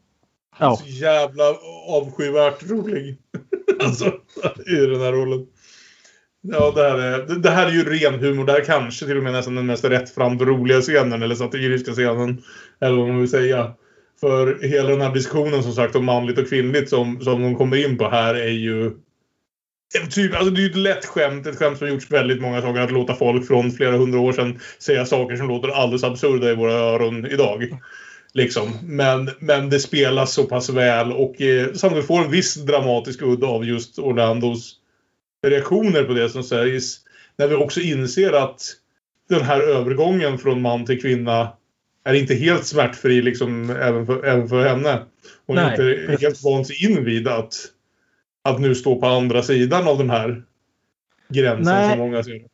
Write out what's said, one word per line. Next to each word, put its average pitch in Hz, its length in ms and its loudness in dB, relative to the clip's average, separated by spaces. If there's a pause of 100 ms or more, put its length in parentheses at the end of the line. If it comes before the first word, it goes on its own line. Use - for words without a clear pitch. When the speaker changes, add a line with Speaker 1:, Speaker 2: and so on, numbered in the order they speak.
(600)
Speaker 1:
Ja. 135 160 2
Speaker 2:
Så 143 120 -10
jävla 143 560 0 (440)
avskyvärt 143 840 0
rolig. 185 520 -6
<laughs> - 60 -20 (520)
Alltså, 127 260 -2 (640)
i 180 80 0
den 131 260 2
här 127 100 0
rollen. 131 340 -2 (960)
Ja, 151 340 2
det 151 80 4
här 139 140 2
är, 127 300 -2
det, 175 120 -4
det 160 100 4
här 175 180 4
är 170 40 0
ju 165 120 2
ren 147 360 0
humor. 139 260 0
Det 139 60 2
här 143 80 4
är 147 60 -2
kanske 160 400 -2
till 139 120 -2
och 135 60 -2
med 127 100 -4
nästan 127 220 -4
den 123 100 -4
mest 120 200 -4
rättframt 123 560 0
roliga 131 400 2
scenen, 123 420 2
eller 117 120 -2
satiriska 127 560 -4
scenen, 123 520 -2 (380)
eller 127 160 2
vad 120 100 2
man 123 120 0
vill 123 100 2
säga. 127 420 0 (480)
För 131 480 2
hela 135 220 2
den 139 120 2
här 131 120 -2
diskussionen, 147 500 0
som 120 100 -4
sagt, 120 220 0
om 123 100 2
manligt 120 340 0
och 127 100 -2
kvinnligt 135 400 0
som, 123 320 -2
som 123 200 0
de 123 140 0
kommer 131 340 2
in 127 80 -2
på 104 120 0
här 117 260 2
är 117 160 -2
ju 113 340 -2 (1160)
en 160 80 -8
typ, 180 260 0
alltså 185 160 2
det 180 100 -2
är - 20 2
ju 196 60 0
ett 170 60 -8
lätt 196 300 -2
skämt, 143 420 -2
ett 139 100 -8
skämt 143 200 0
som 143 100 -6
har 143 60 -2
gjorts 131 180 -6
väldigt 127 300 2
många 123 200 -4
gånger, 123 200 -2
att 123 100 0
låta 127 240 0
folk 123 320 0
från 123 240 2
flera 123 260 0
hundra 127 220 2
år 123 140 2
sedan 123 260 -2 (200)
säga - 260 0
saker 127 300 0
som 131 120 -4
låter 123 220 -2
alldeles 127 340 0
absurda 127 480 0
i 113 40 2
våra 113 180 0
öron 117 520 0
idag. 120 520 0 (560)
Liksom. - 360 0 (140)
Men, 135 460 0 (100)
men 143 300 0
det 139 100 2
spelas 135 540 0
så 143 100 2
pass 127 260 -2
väl 123 420 2
och, 131 300 -2
eh, 131 320 2
samtidigt 170 340 0
får 170 160 2
en 143 80 -2
viss 180 240 0
dramatisk 135 640 -2
udd 123 220 0
av 117 220 -2
just 117 340 -6
Orlandos 120 760 0 (720)
reaktioner 156 560 2
på 127 100 -2
det 117 160 0
som 123 140 -8
sägs. 127 540 -2 (400)
När 143 100 2
vi 151 80 2
också 143 240 0
inser 160 540 0
att 135 280 0 (680)
den 139 120 2
här 135 200 2
övergången 143 760 2
från 127 240 0
man 120 240 -2
till 127 160 -2
kvinna 117 480 0 (540)
är 135 100 2
inte 135 220 2
helt 165 300 2
smärtfri, 123 560 2
liksom, 120 480 -2
även 120 360 0
för, 127 200 -2
även 123 240 2
för 127 180 2
henne. 135 320 0 (480)
Hon 131 100 0
är 175 60 4
Speaker 1:
Nej, 139 80 2
Speaker 2:
inte 131 360 0
Speaker 1:
precis. 143 140 0
Speaker 2:
helt 143 220 -2
van 135 220 2
sig 143 200 -6
in 180 200 2
vid 113 220 -2
att, 113 280 -4 (880)
att 131 160 0
nu 135 160 2
stå 127 200 0
på 127 120 0
andra 123 360 2
sidan 135 440 2
av 143 100 2
den 131 120 0
här 117 340 -2 (840)
gränsen 131 460 2
Speaker 1:
Nej. 202 140 2
Speaker 2:
som 120 100 0
många 120 240 -2
ser. 113 180 -12 (120)